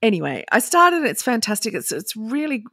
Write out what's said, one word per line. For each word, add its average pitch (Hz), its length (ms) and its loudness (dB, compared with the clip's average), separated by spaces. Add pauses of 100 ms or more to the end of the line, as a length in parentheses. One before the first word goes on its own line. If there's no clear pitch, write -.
Anyway, 156 500 0
I 226 80 4
started, 349 460 4
it's - 180 -2
fantastic. 220 500 -2
It's, - 200 -4
it's - 240 -8
really 247 560 -4